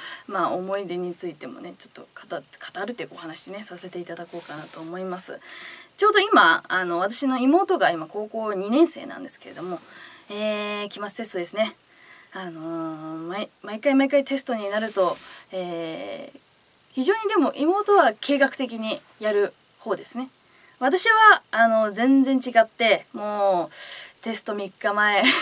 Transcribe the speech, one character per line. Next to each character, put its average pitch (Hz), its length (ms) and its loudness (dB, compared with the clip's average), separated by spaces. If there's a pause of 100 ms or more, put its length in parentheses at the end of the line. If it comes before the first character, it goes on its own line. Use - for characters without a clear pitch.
(280)
ま 185 180 -2
あ、 160 60 -2
思 190 260 -4
い 196 80 -8
出 175 100 -6
に 180 180 -6
つ 180 140 -10
い 156 60 -10
て 147 120 -16
も - 140 -14
ね、 180 160 -16
ち - 120 -12
ょ - 20 -18
っ - 20 -20
と - 160 -20 (220)
語 170 60 -8
っ-、 - 60 -10 (320)
語 196 120 -8
る 240 80 -8
と 247 80 -10
い - 40 -10
う - 60 -16
お - 40 -20
話 160 340 -12
ね、 208 140 -12
さ 180 120 -16
せ 180 140 -14
て 180 80 -12
い 175 80 -10
た 170 80 -10
だ 170 100 -12
こ 170 140 -14
う - 20 -12
か 151 160 -14
な 156 80 -14
と 160 160 -18
思 165 180 -10
い 190 60 -8
ま 185 160 -8
す。 - 200 -14 (580)
ち 403 80 6
ょ - 20 8
う 415 40 4
ど 392 80 6
今、 170 480 6
あ 185 180 0
の、 175 140 -2
私 214 260 -2
の 262 120 0
妹 349 380 4
が 175 140 4
今、 160 160 -4
高 214 220 -8
校 220 260 -4
二 196 160 -4
年 311 160 6
生 - 180 -6
な - 140 -14
ん - 40 -14
で - 60 -12
す - 100 -18
け - 120 -20
れ 135 40 -18
ど 139 80 -14
も、 180 160 -8 (520)
え 208 540 -4
ー、 202 40 -10
期 202 120 -10
末 208 100 -8
テ 226 160 -10
ス - 60 -12
ト 190 60 -4
で 175 60 -4
す 175 100 -12
ね。 214 220 -2 (560)
あ 190 160 -10
の 160 120 -12
ー、 160 640 -8
毎-、 196 240 -8 (100)
毎 220 200 -10
回 277 140 4
毎 269 140 6
回 277 160 4
テ 269 140 -2
ス - 60 -6
ト 247 100 -4
に 208 160 -6
な 214 100 -2
る 220 120 -6
と、 185 260 2 (320)
え 170 840 -8
ー、 - 40 -20 (540)
非 262 120 -2
常 370 100 4
に 440 140 -2
で 415 80 0
も 285 180 4
妹 403 400 2
は 277 240 6
計 277 200 0
画 262 120 4
的 233 280 -8
に 220 240 -6 (180)
や 214 120 -2
る 202 200 0 (260)
方 202 180 -6
で - 100 -12
す - 100 -12
ね。 262 140 -8 (520)
私 285 240 2
は、 440 360 8 (100)
あ 226 160 6
の、 220 240 2
全 262 320 6
然 269 140 2
違 254 200 -4
っ 220 80 6
て、 214 460 0
も 202 580 0
う、 - 500 -14
テ 226 140 -6
ス - 80 -4
ト 226 100 -6
三 202 200 -6
日 208 200 -2
前 208 300 4 (200)